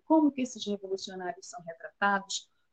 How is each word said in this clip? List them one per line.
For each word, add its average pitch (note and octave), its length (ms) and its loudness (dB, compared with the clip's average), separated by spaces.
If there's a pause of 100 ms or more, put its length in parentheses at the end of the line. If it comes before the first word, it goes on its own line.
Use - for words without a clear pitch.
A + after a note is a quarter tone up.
Como D4+ 280 6
que B3+ 100 -2
esses A#3 240 -6
revolucionários F#3+ 800 -6
são F3+ 160 -14
retratados, G3 880 -2 (220)